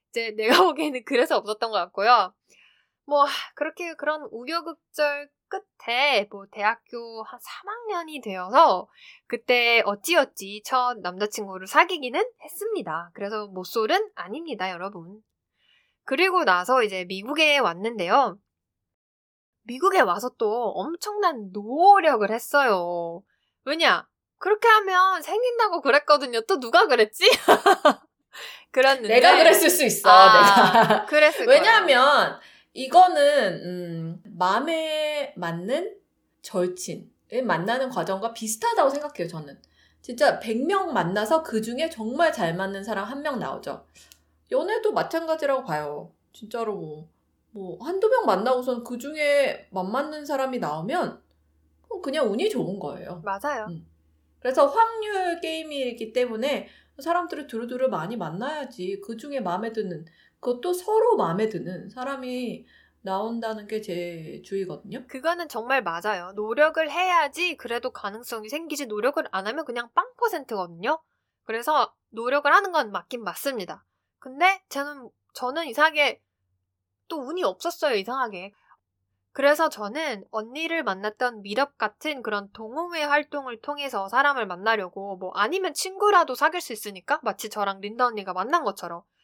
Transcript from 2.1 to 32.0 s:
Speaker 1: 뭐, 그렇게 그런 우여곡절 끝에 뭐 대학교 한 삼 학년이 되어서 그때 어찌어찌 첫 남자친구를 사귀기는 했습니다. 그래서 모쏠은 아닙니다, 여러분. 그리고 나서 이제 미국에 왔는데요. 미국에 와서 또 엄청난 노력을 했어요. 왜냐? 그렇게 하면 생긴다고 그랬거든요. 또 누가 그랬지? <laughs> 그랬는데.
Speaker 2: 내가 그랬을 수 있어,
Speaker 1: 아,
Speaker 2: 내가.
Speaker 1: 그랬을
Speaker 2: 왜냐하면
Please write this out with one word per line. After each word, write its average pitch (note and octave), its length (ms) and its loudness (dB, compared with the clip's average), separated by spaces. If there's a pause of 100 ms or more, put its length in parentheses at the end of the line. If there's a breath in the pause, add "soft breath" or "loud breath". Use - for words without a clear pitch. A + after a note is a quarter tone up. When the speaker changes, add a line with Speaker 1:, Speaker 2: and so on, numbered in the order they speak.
Speaker 1:
뭐, C#4+ 200 4 (300 loud breath)
그렇게 D#4+ 400 -8
그런 D4+ 360 -6
우여곡절 D4 1000 -6 (200)
끝에 B3+ 840 -2
뭐 G3 180 -16
대학교 A3+ 720 -6
한 A#3+ 180 -18
삼 - 260 -16
학년이 F#4 540 -10
되어서 G3 680 2 (400 loud breath)
그때 A#3+ 580 2
어찌어찌 G#3 800 -2
첫 B3 380 -2
남자친구를 F#3+ 680 -6
사귀기는 D#4 560 2 (180)
했습니다. G3 720 -8
그래서 G#3 340 -8
모쏠은 A3 680 -2
아닙니다, G#3 560 -8
여러분. F3+ 480 -12 (840)
그리고 F4 400 0
나서 G3+ 380 2
이제 F#3+ 200 -4
미국에 C#4 540 0
왔는데요. G3+ 800 0 (1300)
미국에 F4 360 2
와서 G#3 380 2
또 A3+ 340 0
엄청난 E4 800 -4
노력을 C4+ 800 6
했어요. F3+ 880 0 (440)
왜냐? C#4+ 420 2 (300)
그렇게 G#4 320 2
하면 F#4+ 520 4
생긴다고 A4 600 -2
그랬거든요. C4+ 600 2
또 C#4 200 -2
누가 D4 260 4
그랬지? B3 420 4
<laughs> - 1400 2
그랬는데. B3+ 440 4
Speaker 2:
내가 E4 220 10
그랬을 D#4+ 320 8
수 - 160 2
있어, G3 240 4
Speaker 1:
아, G3+ 720 10
Speaker 2:
내가. G#3 240 4
Speaker 1:
그랬을 D4+ 420 4
Speaker 2:
왜냐하면 C#4+ 840 6